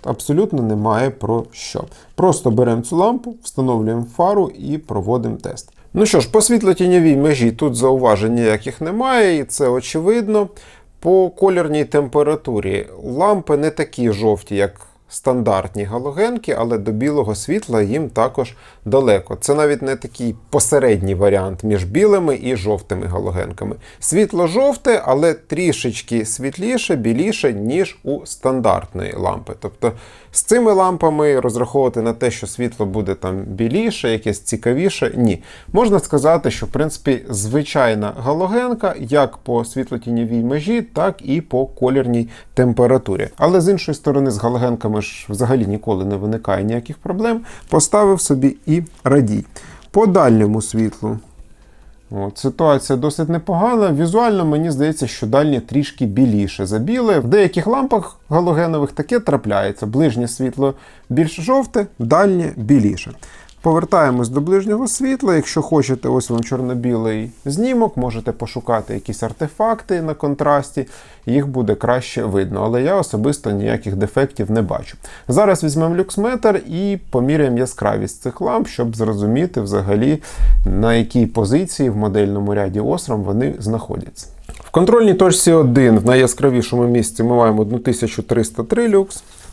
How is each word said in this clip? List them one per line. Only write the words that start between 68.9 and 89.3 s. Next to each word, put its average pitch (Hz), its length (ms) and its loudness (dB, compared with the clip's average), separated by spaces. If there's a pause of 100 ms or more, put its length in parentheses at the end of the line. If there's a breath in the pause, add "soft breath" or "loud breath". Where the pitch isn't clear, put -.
якісь 107 300 -8
артефакти 180 800 -4
на 156 120 -4
контрасті, 143 720 -2 (380 loud breath)
їх 139 220 0
буде 117 280 0
краще 120 480 -2
видно. 98 400 -2
Але 120 200 0
я 170 120 2
особисто 139 560 -2
ніяких 104 440 -2
дефектів 104 560 -2
не 113 100 2
бачу. - 360 -6 (300 loud breath)
Зараз 180 360 2
візьмемо 160 320 0
люксметр 208 720 0
і 196 320 -4 (100)
поміряємо 135 480 0
яскравість 107 640 -2
цих - 200 -8
ламп, - 260 0
щоб 117 280 -4
зрозуміти 113 640 0
взагалі, 101 640 0 (420 loud breath)
на 104 300 2
якій 117 300 2
позиції 127 640 0
в 101 60 -2
модельному 101 580 0
ряді 101 280 -2
Osram 123 420 -2
вони 107 360 0
знаходяться. - 680 -8 (200)
В - 220 -18
контрольній 208 440 4
точці 185 380 4
один 127 480 6
в 101 60 0
найяскравішому 123 800 2
місці 117 360 0
ми 120 120 2
маємо 110 260 4
одну 110 180 -2
тисячу 117 440 -2
триста 117 400 -2
три 233 260 0
люкс, 196 340 0 (300 loud breath)